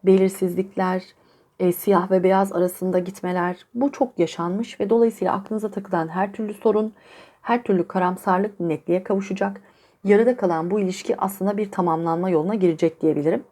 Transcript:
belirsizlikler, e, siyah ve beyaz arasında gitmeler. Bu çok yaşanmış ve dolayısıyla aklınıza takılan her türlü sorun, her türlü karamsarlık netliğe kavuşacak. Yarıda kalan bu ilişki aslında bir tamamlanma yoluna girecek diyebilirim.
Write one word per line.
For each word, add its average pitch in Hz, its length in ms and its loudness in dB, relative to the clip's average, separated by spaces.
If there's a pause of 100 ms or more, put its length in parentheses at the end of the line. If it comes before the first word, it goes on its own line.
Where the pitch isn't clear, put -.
belirsizlikler, 185 1000 2 (560)
e, 180 120 2
siyah 185 400 2
ve 185 120 2
beyaz 190 300 2
arasında 180 460 0
gitmeler. 180 720 -6
Bu 269 180 0
çok - 280 -4
yaşanmış 175 600 -4
ve 208 100 -2
dolayısıyla 226 440 2
aklınıza 202 380 -6
takılan 190 360 -4
her 190 260 -4
türlü 208 200 -8
sorun, 214 400 0 (480)
her 240 220 0
türlü 180 240 0
karamsarlık 185 720 -2
netliğe 175 440 -2
kavuşacak. 196 580 -4 (420)
Yarıda 226 340 4
kalan 175 340 0
bu 208 80 0
ilişki - 420 -2
aslında 196 360 -2
bir 208 140 -4
tamamlanma 170 580 0
yoluna 175 260 0
girecek 170 460 2
diyebilirim. 156 500 0